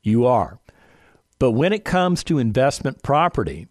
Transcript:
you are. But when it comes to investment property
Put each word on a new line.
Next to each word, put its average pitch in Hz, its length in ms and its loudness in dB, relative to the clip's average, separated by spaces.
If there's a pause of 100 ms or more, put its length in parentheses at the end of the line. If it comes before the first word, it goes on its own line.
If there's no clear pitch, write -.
you 117 240 2
are. 117 320 0 (800)
But 123 140 2
when 151 200 2
it 214 120 -4
comes 180 400 0
to 160 140 0
investment 131 640 -2
property 127 680 -2